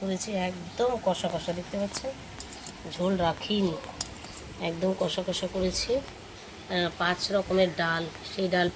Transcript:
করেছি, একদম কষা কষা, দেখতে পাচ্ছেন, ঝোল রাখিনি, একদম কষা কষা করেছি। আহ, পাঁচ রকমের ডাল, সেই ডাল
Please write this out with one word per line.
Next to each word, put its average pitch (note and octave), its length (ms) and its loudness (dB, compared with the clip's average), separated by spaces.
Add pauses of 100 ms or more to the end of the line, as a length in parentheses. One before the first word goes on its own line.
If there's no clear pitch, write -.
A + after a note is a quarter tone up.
করেছি, F#3+ 280 -2 (200)
একদম F3+ 400 0 (160)
কষা F#3 280 2
কষা, E3+ 260 -2
দেখতে F3+ 220 -8
পাচ্ছেন, G3+ 300 -2 (840)
ঝোল F3+ 180 2 (120)
রাখিনি, F3 500 2 (960)
একদম E3 220 2 (100)
কষা F#3 260 0
কষা F#3 280 -2
করেছি। F#3 440 2
আহ, - 880 -4 (120)
পাঁচ F3 180 4 (160)
রকমের F#3+ 340 6 (120)
ডাল, E3 220 4 (280)
সেই F#3+ 240 0
ডাল F3 200 6